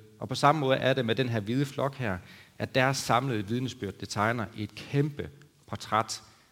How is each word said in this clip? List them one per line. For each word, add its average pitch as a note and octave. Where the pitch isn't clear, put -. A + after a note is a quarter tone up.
Og -
på C3+
samme D3
måde C3
er B2+
det B2+
med A2
den B2+
her A#2
hvide A#2+
flok C3+
her, G2+
at G#2+
deres C3+
samlede A#2
vidnesbyrd, A2+
det -
tegner A2
et G#2+
kæmpe C#3+
portræt -